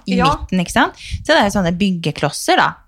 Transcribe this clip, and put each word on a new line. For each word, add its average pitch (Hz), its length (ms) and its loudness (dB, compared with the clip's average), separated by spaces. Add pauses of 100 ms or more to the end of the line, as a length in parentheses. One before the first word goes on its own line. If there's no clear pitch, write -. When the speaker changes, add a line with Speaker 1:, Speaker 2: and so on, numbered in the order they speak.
Speaker 1:
i 190 80 -2
Speaker 2:
Ja. 220 80 2
Speaker 1:
midten, 262 380 0
ikke 170 100 -6
sant? 302 240 2
Så - 300 -10 (100)
det 302 60 6
er 208 80 2
jo 208 100 -2
sånne 175 180 0
byggeklosser 170 800 -2
da. 233 180 2 (140)